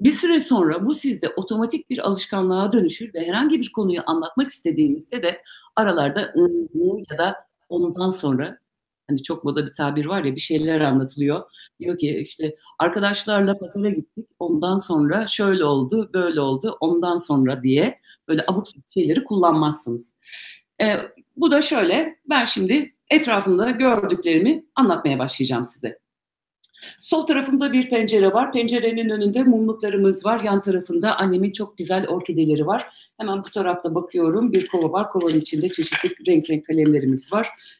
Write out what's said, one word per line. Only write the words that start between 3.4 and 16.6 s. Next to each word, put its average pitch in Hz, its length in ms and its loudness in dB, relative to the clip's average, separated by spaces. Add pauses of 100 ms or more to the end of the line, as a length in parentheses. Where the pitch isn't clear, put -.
bir - 120 -6
konuyu 185 340 0
anlatmak 160 440 -2
istediğinizde 156 720 -2
de 175 200 -4 (340)
aralarda 185 440 2
ı, 339 240 2 (300)
ı 381 360 -2
ya - 80 -12
da - 280 -4 (220)
ondan 175 420 -2
sonra, 151 480 -4 (500)
hani 135 140 -2
çok 165 220 -8
moda 143 220 -2
bir - 60 -12
tabir 147 340 -4
var 185 180 -4
ya, 135 100 -2
bir 131 60 -10
şeyler 156 400 0
anlatılıyor. 143 640 0 (380)
Diyor 175 180 -4
ki 151 200 -2
işte - 380 -8 (220)
arkadaşlarla 202 800 0
pazara 202 300 -4
gittik, 202 380 -6 (120)
ondan 175 400 0
sonra 170 480 2
şöyle 190 380 2
oldu, 143 500 0
böyle 170 260 0
oldu, 135 400 -2